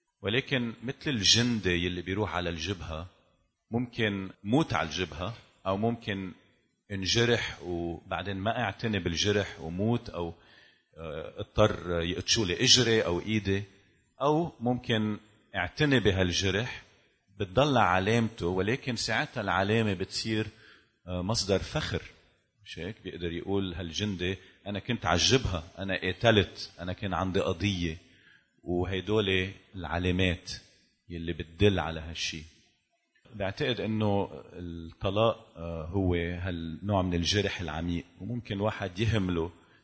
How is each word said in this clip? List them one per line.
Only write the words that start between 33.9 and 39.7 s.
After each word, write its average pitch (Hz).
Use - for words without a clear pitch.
الطلاق، 87
آه، 82
هو 92
هالنوع 87
من 90
الجرح 92
العميق، 82
وممكن 107
واحد 101
يهمله. 92